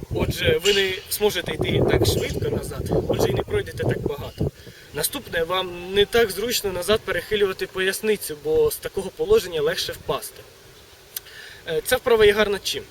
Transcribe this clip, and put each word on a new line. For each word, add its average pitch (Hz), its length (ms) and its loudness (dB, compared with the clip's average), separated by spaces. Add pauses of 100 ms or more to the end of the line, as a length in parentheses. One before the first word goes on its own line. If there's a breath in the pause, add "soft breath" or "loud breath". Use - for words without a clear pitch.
(160)
Отже, - 480 2
ви 208 100 4
не 190 200 2 (160)
зможете - 440 0
йти - 280 0 (100)
так - 160 4
швидко - 420 0
назад, - 320 -4 (280)
отже, - 200 2
і - 40 0
не - 100 0
пройдете - 400 -4
так - 180 0
багато. - 500 -4 (420 loud breath)
Наступне, 170 500 -4
вам 180 500 -4
не 202 120 6
так 214 260 2
зручно 208 400 -2
назад 185 340 0
перехилювати 190 640 0
поясницю, 190 760 -2
бо 151 280 4
з - 40 -6
такого - 340 -6
положення 185 520 2
легше 165 320 -2
впасти. - 480 -6 (1300 loud breath)
Е, 160 180 -2
ця 254 120 2
вправа 226 280 4
є 208 60 8
гарна 202 320 2
чим? 123 280 -6